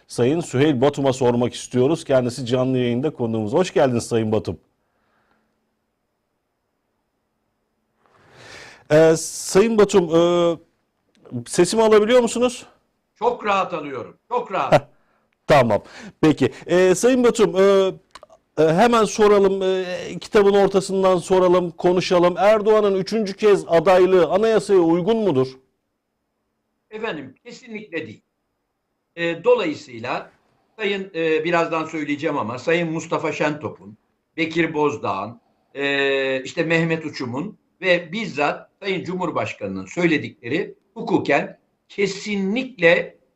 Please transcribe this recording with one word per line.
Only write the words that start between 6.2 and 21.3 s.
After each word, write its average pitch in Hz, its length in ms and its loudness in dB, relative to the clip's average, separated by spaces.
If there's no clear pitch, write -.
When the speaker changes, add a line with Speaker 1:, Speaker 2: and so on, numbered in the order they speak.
Speaker 1:
Ee, 160 280 6
Sayın 214 600 0
Batum, 185 380 4
e, 165 40 6
sesimi - 360 0
alabiliyor 220 380 4
musunuz? 240 460 -2
Speaker 2:
Çok 240 320 -4
rahat 185 280 -2
alıyorum. 131 440 -10
Çok 233 240 -6
rahat. 143 200 -2
Speaker 1:
Heh, 139 140 2
tamam. 117 360 4
Peki. 143 320 2
Ee, 185 280 2
Sayın 247 300 2
Batum, 214 320 2
e, 190 360 4
e, 156 100 4
hemen 226 320 4
soralım. 196 580 2
E, 185 220 -2
kitabın 202 340 2
ortasından 190 640 2
soralım, 180 520 2